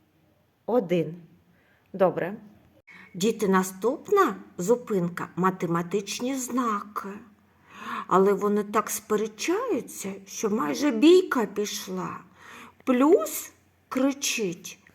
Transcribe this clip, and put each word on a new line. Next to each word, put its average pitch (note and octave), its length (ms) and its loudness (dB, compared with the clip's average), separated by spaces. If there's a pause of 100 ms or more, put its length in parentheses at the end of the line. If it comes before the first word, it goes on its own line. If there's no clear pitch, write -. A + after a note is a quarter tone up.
(640)
Один. F3 500 0 (800)
Добре. F3+ 440 0 (760)
Діти, G#3+ 340 0
наступна A3 880 2 (220)
зупинка — F#3 800 0
математичні F#3 1000 -2
знаки. A#3+ 720 -4 (1000)
Але F#3+ 260 4
вони G#3 300 0
так G#3 260 -2
сперечаються, C4+ 1200 -4 (120)
що - 240 -6
майже C4+ 420 0
бійка C#4 540 6
пішла. F#3+ 720 -6 (640)
Плюс D4 680 4 (380)
кричить: B3+ 880 -2 (160)